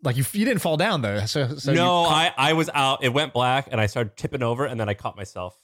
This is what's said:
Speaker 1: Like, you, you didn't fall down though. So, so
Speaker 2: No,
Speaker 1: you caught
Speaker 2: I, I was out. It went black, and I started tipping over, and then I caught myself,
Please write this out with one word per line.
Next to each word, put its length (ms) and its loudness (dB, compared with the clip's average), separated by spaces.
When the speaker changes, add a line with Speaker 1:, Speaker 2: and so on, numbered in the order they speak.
Speaker 1:
Like, 140 0
you, 160 0
you 140 0
didn't 160 0
fall 160 0
down 240 0
though. 240 0
So, 300 -2
so 160 -2
Speaker 2:
No, 300 4
Speaker 1:
you 60 2
caught 300 2
Speaker 2:
I, 120 4
I 40 4
was 180 0
out. 320 0
It 80 2
went 220 0
black, 360 0
and 80 -2
I 80 4
started 300 -4
tipping 260 -6
over, 220 0
and 160 -4
then 80 -2
I 60 0
caught 220 -8
myself, 480 -10